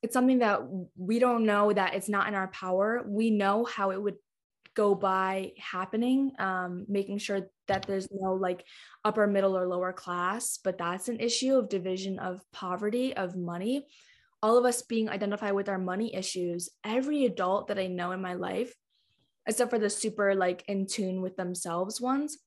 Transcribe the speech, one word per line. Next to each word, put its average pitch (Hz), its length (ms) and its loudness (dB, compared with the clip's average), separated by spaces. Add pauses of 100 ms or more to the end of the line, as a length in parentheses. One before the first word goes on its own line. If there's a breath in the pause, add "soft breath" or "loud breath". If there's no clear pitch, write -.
it's 226 120 -6
something 254 260 4
that 214 220 4 (360)
we 202 220 0
don't 240 260 4
know, 208 260 6
that 190 220 2
it's 190 160 -4
not 202 180 2
in 214 60 -4
our 190 140 -2
power. 190 580 0
We 214 240 0
know 208 360 2
how 196 260 -2
it 190 100 -4
would 208 140 -4 (600)
go 208 200 4
by 190 640 0
happening, 247 800 0
um, 185 500 -2
making 202 300 -2
sure 196 280 -4 (200)
that 196 200 0
there's 190 240 -2
no, 190 220 -2
like, 185 320 -2 (400 loud breath)
upper, 214 220 4
middle, 196 280 4
or 185 120 2
lower 180 260 0
class, 185 720 -4
but 185 140 0
that's 180 300 -4
an 240 120 -4
issue 254 360 2
of 220 140 4
division, 190 500 -2
of 185 220 -6 (100)
poverty, 208 640 -2
of 185 220 -4
money. 185 500 -4 (540 soft breath)
All 220 160 6
of 247 80 6
us 240 160 2
being 220 280 0
identified 202 440 -2
with 196 160 0
our 196 80 -2
money 185 360 -2
issues. 175 560 -4 (140)
Every 262 420 2
adult 190 420 0
that 196 120 -2
I 185 80 0
know 180 240 -4
in 185 100 -4
my 180 120 -6
life, 190 400 -4 (760)
except 233 220 2
for 240 100 2
the 208 120 2
super, 208 440 0
like, 180 320 0
in 196 200 -2
tune 185 340 -2
with 185 160 -6
themselves 180 640 -4
ones 277 460 -2